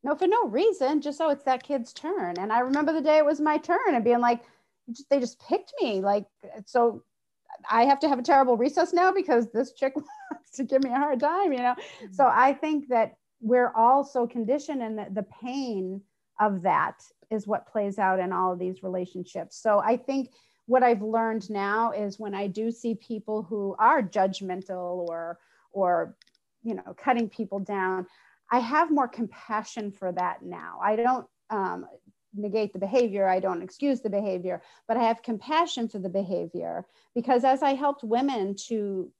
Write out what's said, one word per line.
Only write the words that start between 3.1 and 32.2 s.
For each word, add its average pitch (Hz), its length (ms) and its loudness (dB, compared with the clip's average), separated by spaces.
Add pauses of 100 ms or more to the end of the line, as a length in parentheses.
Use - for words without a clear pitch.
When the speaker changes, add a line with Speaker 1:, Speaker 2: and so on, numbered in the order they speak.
Speaker 1:
it 302 80 6
was 294 160 2
my 302 160 2
turn 349 380 0
and 226 80 0
being 240 160 4
like, 240 220 2 (500)
just, - 180 -14
they 277 100 4
just 240 200 -6
picked - 420 -4
me. 208 200 0
Like, 202 240 0 (400)
so 233 380 2 (680)
I 226 160 6
have 277 160 4
to 311 80 2
have 262 100 2
a 247 40 -6
terrible 262 340 6
recess 302 360 2
now 359 180 4
because 269 400 0
this 233 220 -4
chick 269 220 -2
<laughs> - 360 -12
wants - 240 -16
to 269 80 -6
give 269 200 2
me 254 80 -2
a 240 60 -2
hard 285 220 0
time, 330 320 0
you 254 80 -2
know? 247 160 0 (280)
Speaker 2:
Mm. 190 100 -16
Speaker 1:
So 262 140 6
I 262 260 6
think 294 360 -2
that 226 280 0 (240)
we're 247 340 4
all 254 280 6
so 247 240 -2
conditioned, 254 560 -4
and 220 160 -6
that 190 160 -8
the 208 80 -4 (200)
pain 220 580 -6 (380)
of 202 240 2
that 156 380 0 (300)
is 208 160 -4
what 208 200 -2
plays 202 320 -2
out 190 200 2
in 185 120 -2
all 185 220 0
of 180 60 -6
these 185 240 -6
relationships. 180 720 -8
So 208 220 4
I 233 180 2
think 269 340 -4 (360)
what 254 160 4
I've 240 180 4
learned 220 480 -2
now 214 420 0
is 202 280 -6
when 202 160 -8
I 202 120 -4
do 214 240 -4
see 233 240 -6
people 214 480 -6
who 202 360 -6
are 262 240 6
judgmental 185 1040 -4
or, 165 300 -10 (320)
or, 180 440 0 (480)
you 226 120 -4
know, 185 220 -14
cutting 233 320 0
people 202 300 -8
down, 185 460 -2 (460)
I 240 80 4
have 302 320 2
more 277 160 2
compassion 214 840 -8
for 190 220 -6
that 180 300 -4
now. 175 380 -14
I 208 140 2
don't, 247 320 0 (220)
um, 185 360 -4 (500)